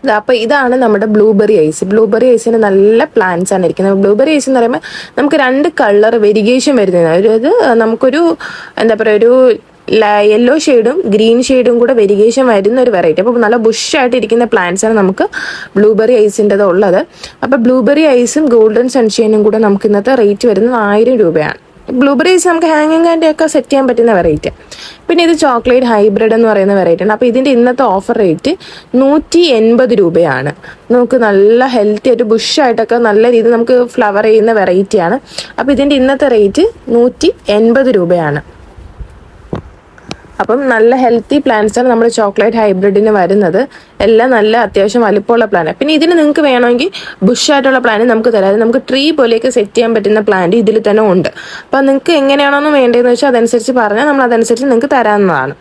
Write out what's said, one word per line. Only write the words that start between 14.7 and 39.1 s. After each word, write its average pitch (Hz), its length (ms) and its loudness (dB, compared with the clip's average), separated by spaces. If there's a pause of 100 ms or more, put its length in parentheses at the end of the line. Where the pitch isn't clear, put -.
ആണ് 220 80 0
നമുക്ക് 208 360 0 (460)
ബ്ലൂബെറി 220 380 2
ഐസിൻ്റെത് 208 500 0
ഉള്ളത്. 196 420 0 (380)
അപ്പൊ 269 140 -2
ബ്ലൂബെറി 254 440 0
ഐസും 277 440 0
ഗോൾഡൻ 226 440 2
സൺഷൈനും 214 540 0
കൂടെ 214 140 0
നമുക്ക് 208 300 0
ഇന്നത്തെ 202 280 0
റേറ്റ് 202 320 0
വരുന്നത് 226 280 0
ആയിരം 220 400 0
രൂപയാണ്. 165 520 -2 (240)
ബ്ലൂബെറി 277 380 0
ഐസ് 359 180 2
നമുക്ക് 330 200 0
ഹാങ്ങിങ് 311 380 0
കാൻഡി 330 260 0
ഒക്കെ 311 160 -2
സെറ്റ് 302 240 -2
ചെയ്യാൻ 269 160 0
പറ്റുന്ന 233 260 0
വെറൈറ്റി. 160 380 -2 (580)
പിന്നെ 339 140 2
ഇത് 330 140 2
ചോക്ലേറ്റ് 254 500 0
ഹൈബ്രിഡ് 214 460 2
എന്ന് 226 140 2
പറയുന്ന 202 260 0
വെറൈറ്റി 175 300 0
ആണ്. 214 80 0
അപ്പൊ 214 140 -2
ഇതിന്റെ 262 260 0
ഇന്നത്തെ 247 320 0
ഓഫർ 208 340 -2
റേറ്റ് 202 380 -2 (400)
നൂറ്റി 285 440 0
എൺപത് 247 500 2
രൂപയാണ്. 165 640 0 (400)
നമുക്ക് 247 240 0
നല്ല 220 480 2
ഹെൽത്തി 214 440 -2
ആയിട്ട് 240 140 0
ബുഷ് 220 360 -2
ആയിട്ടൊക്കെ 233 360 0
നല്ല 226 360 2
രീതിയിൽ 226 200 2
നമുക്ക് 240 360 0
ഫ്ലവർ 214 360 -2
ചെയ്യുന്ന 220 300 2
വെറൈറ്റി 190 440 0
ആണ്. 185 220 -2 (400)
അപ്പൊ 269 140 0
ഇതിന്റെ 285 220 0
ഇന്നത്തെ 269 320 0
റേറ്റ് 233 420 2 (200)
നൂറ്റി 247 440 0 (160)
എൺപത് 226 360 2
രൂപയാണ്. 170 720 -2 (1800)